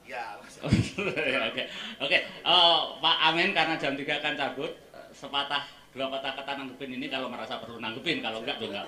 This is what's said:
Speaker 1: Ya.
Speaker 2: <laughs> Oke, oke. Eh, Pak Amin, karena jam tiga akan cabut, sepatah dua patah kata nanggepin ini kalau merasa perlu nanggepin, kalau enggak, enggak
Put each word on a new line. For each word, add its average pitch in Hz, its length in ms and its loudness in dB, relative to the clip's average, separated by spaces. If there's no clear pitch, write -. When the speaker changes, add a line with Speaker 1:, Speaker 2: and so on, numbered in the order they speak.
Speaker 1:
Ya. - 320 -8
Speaker 2:
<laughs> - 0 -
Oke, 135 1040 0
oke. 139 160 4
Eh, 170 600 6
Pak 160 180 4
Amin, 175 240 4
karena 160 240 4
jam 139 160 0
tiga 143 240 -2
akan 147 160 0
cabut, 139 400 -2
sepatah 143 480 -2
dua 135 160 -2
patah 135 240 -4
kata 139 240 -6
nanggepin 127 400 -8
ini 151 80 -4
kalau 131 240 -4
merasa 117 320 -6
perlu 117 160 -10
nanggepin, 127 400 -2
kalau 113 240 -4
enggak, 117 160 -4
enggak 101 280 -6